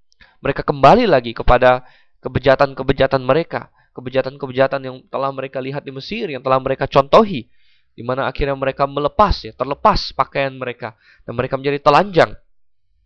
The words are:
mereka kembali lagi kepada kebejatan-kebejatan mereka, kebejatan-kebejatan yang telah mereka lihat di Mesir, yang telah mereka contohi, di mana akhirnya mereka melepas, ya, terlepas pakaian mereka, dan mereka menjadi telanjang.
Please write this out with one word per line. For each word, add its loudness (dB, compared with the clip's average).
mereka -4
kembali 6
lagi 0
kepada 4
kebejatan-kebejatan 0
mereka, -2
kebejatan-kebejatan -4
yang -14
telah -4
mereka -10
lihat -8
di -16
Mesir, -10
yang -10
telah 0
mereka -4
contohi, 2
di -14
mana -4
akhirnya -4
mereka -2
melepas, 0
ya, -14
terlepas -2
pakaian -2
mereka, -10
dan -10
mereka -4
menjadi -4
telanjang. 2